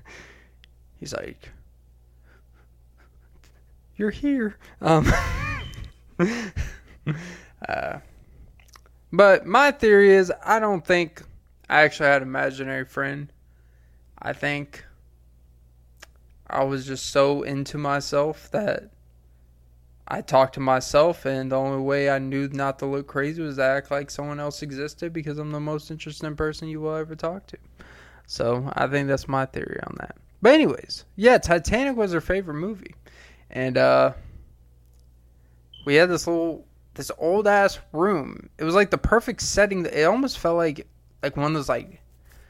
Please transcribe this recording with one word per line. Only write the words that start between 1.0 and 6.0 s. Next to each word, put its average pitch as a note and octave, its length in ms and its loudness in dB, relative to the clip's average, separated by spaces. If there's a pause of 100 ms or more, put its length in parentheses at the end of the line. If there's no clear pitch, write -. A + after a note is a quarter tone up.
like, - 340 -12 (2500)
"You're G#3 140 -2
here." C4 460 -2 (240)
Um, D#3 300 4 (1080)